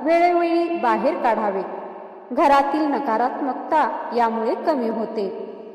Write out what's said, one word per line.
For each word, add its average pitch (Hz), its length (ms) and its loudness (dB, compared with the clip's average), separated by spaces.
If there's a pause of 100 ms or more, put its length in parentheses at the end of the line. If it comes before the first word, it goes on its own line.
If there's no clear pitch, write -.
वेळोवेळी 339 640 4
बाहेर 247 440 2
काढावे. 214 480 0 (720)
घरातील 277 500 4
नकारात्मकता 254 1300 0
यामुळे 226 400 0
कमी 262 340 0
होते. 208 600 -6 (260)